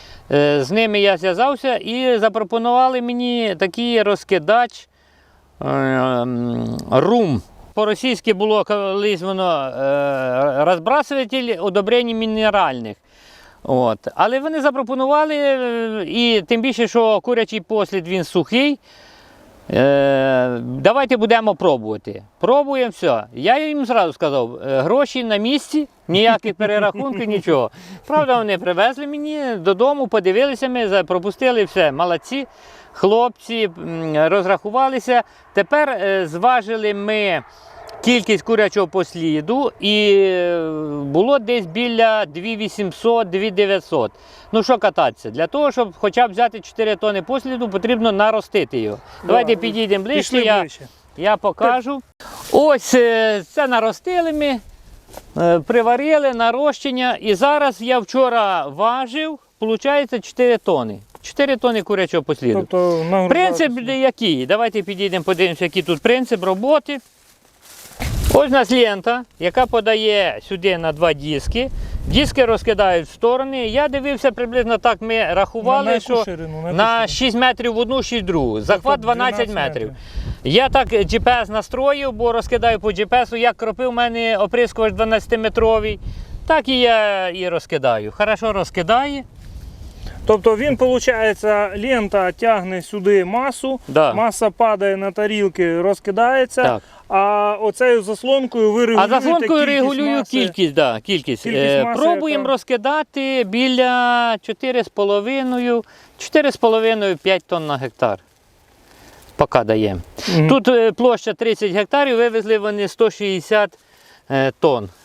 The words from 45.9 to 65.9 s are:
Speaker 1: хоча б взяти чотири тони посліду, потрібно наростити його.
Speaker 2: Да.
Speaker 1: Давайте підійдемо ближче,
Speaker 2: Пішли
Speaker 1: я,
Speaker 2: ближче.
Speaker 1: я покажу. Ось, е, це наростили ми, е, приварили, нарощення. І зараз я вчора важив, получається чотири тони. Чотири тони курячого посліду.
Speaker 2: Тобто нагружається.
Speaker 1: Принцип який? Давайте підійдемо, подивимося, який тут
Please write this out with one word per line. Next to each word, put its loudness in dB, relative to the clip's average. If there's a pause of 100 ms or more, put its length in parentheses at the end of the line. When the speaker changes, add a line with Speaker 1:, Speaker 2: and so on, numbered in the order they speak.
Speaker 1:
хоча 2
б -6
взяти -2
чотири -2
тони -2
посліду, -4
потрібно 0
наростити 0
його. -4 (240)
Speaker 2:
Да. -10
Speaker 1:
Давайте 4
підійдемо -2
ближче, -2
Speaker 2:
Пішли 0
Speaker 1:
я, 4
Speaker 2:
ближче. -6 (360)
Speaker 1:
я 0
покажу. -2 (500)
Ось, 4
е, 4 (100)
це 0
наростили -2
ми, -2 (800)
е, 4
приварили, 2
нарощення. -2
І 0
зараз 0
я 0
вчора 0
важив, -4 (200)
получається -2
чотири 0
тони. -2 (220)
Чотири -2
тони 0
курячого 0
посліду. 0
Speaker 2:
Тобто 0
нагружається. 2
Speaker 1:
Принцип -4
який? 0
Давайте 0
підійдемо, -4
подивимося, 0
який -2
тут -2